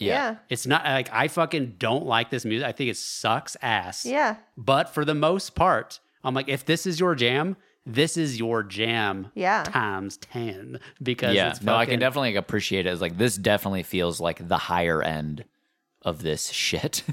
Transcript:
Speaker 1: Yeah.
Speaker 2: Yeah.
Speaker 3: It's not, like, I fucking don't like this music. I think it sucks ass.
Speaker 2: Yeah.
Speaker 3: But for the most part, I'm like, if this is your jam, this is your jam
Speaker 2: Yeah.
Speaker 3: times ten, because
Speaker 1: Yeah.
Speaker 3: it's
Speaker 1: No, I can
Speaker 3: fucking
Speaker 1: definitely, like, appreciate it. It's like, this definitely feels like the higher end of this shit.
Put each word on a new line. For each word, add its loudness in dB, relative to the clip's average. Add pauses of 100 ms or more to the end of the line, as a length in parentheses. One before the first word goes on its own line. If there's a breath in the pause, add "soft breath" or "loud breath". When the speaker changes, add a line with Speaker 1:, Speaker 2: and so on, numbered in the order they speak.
Speaker 1:
Yeah. 0
Speaker 2:
Yeah. -2 (120)
Speaker 3:
It's -4
not, 2
like, 0
I 2
fucking -2
don't 0
like 2
this -4
music. -2
I -4
think -2
it -4
sucks -2
ass. -2
Speaker 2:
Yeah. 0 (200)
Speaker 3:
But 2
for 0
the 0
most 0
part, 2 (240)
I'm -2
like, -2
if -2
this 2
is -2
your 2
jam, 2 (300 soft breath)
this 2
is 0
your 0
jam -2
Speaker 2:
Yeah. 0
Speaker 3:
times -2
ten, -8 (240 loud breath)
because 0
Speaker 1:
Yeah. 4
Speaker 3:
it's -6
Speaker 1:
No, 4
I 4
can 0
Speaker 3:
fucking 2
Speaker 1:
definitely, 2
like, 0
appreciate 0
it. 2
It's -4
like, -2
this 2
definitely 2
feels 0
like -2
the 4
higher 2
end -4 (580)
of -6
this -4
shit. -4 (100)